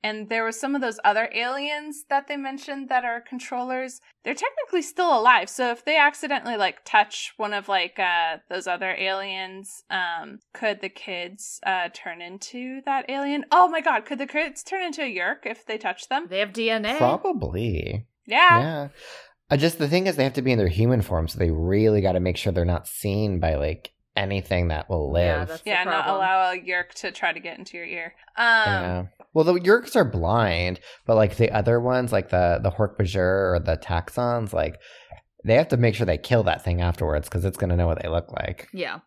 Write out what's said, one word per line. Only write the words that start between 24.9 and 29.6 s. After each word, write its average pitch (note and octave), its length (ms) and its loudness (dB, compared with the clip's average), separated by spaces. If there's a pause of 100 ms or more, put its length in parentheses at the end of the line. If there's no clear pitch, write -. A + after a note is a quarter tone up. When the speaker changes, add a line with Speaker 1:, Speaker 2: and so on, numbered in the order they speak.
Speaker 2:
Yeah, F2 240 2
Speaker 3:
live. F2 80 -6
Speaker 2:
that's D#3+ 140 -10
the G#3+ 80 -6
Speaker 1:
Yeah, F3+ 140 2
not F#3 200 0
Speaker 2:
problem. G3 120 0
Speaker 1:
allow F#3 360 2
a F3+ 80 -4
Yeerk F3+ 340 -4
to F#3 160 -8
try E3+ 220 -2
to E3 80 -8
get E3+ 180 -12
into F#3 180 -16
your E3+ 100 -12
ear. E3+ 280 -12 (220)
Um, A#3 100 2
Speaker 3:
Yeah. F#3+ 580 2 (300)
Well, D#3 100 6
the F3 100 6
Yeerks G3+ 420 4